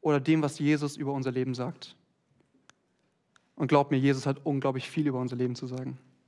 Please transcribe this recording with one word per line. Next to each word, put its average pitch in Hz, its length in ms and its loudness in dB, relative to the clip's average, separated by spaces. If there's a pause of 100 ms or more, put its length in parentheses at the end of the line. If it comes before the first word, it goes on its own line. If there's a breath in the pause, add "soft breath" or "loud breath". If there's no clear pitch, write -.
oder 147 200 2
dem, 156 220 4
was 143 160 -2
Jesus 147 380 0
über 139 160 -4
unser 131 180 -2
Leben 127 240 -2
sagt?“ 123 420 -8 (1600)
Und 147 140 -2
glaubt 143 220 4
mir, 139 80 2
Jesus 131 280 2
hat 139 180 0
unglaublich 135 440 -2
viel 156 180 -2
über 131 120 0
unser 127 180 -4
Leben 139 180 0
zu 131 120 -10
sagen. 127 320 -8 (300)